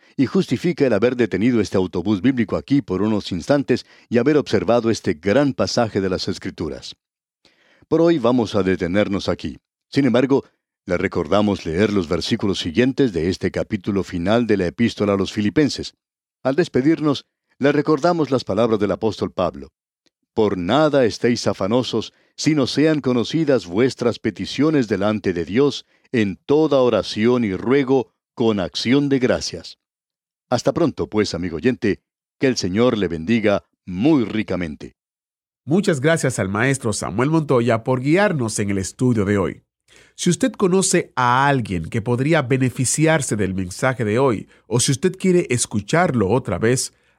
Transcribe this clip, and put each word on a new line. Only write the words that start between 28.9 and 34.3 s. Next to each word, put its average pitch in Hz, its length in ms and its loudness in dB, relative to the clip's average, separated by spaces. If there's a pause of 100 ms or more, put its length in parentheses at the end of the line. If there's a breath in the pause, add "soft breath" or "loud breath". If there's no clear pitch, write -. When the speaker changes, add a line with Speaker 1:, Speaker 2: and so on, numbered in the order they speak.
Speaker 1:
de 139 100 2
gracias". 90 600 -4 (720)
Hasta 123 240 0
pronto, 110 340 -2
pues, 104 260 -2
amigo 85 220 -6
oyente, 104 460 0 (360)
que 139 80 0
el 127 100 2
Señor 110 420 0
le 95 100 0
bendiga 98 560 0 (220)
muy 117 380 2
ricamente. 90 720 -6 (680)